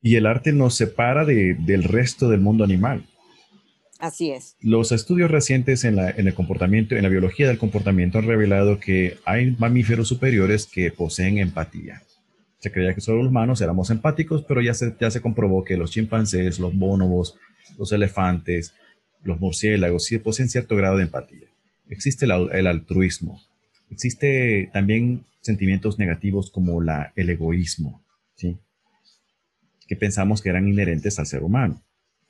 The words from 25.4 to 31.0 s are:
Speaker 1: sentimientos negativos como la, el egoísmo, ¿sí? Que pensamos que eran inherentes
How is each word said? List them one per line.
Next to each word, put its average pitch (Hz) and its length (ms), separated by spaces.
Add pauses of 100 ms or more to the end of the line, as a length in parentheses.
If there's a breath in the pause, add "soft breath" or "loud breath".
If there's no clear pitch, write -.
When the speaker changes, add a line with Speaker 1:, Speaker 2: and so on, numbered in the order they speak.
Speaker 1:
sentimientos 98 580
negativos 95 520
como 87 300
la, 78 360
el 90 120
egoísmo, 82 720 (340)
¿sí? 90 240 (1300 soft breath)
Que 104 100
pensamos 104 440
que 98 80
eran 92 200
inherentes 90 500